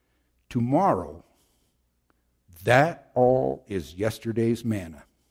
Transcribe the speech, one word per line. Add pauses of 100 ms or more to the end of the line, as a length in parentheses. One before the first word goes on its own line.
(480)
tomorrow, (1400)
that
all
is
yesterday's
manna. (260)